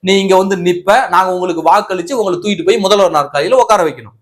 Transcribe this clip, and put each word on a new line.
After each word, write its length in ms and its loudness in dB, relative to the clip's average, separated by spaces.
நீ 200 -2
இங்க 160 2
வந்து 220 0
நிப்ப, 380 0
நாங்க 240 0
உங்களுக்கு 340 -4
வாக்களிச்சு 520 0
உங்களை 200 -2
தூக்கிட்டு 300 -4
போய் 160 0
முதல்வர் 320 2
நாற்காலியில 460 0
உட்கார 220 2
வைக்கணும் 380 -8